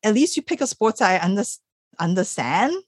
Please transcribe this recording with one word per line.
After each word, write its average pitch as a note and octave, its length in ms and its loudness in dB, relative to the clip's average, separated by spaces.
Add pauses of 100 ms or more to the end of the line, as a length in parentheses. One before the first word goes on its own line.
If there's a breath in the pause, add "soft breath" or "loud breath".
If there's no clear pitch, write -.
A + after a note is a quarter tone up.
at G#3+ 100 4
least C#4+ 240 2
you D4 60 -6
pick - 180 -4
a C4 60 -2
sport A3 320 -2
that F#3 220 2
I E3+ 40 -2
under-, G3 180 0 (560)
understand. F3 760 0 (140)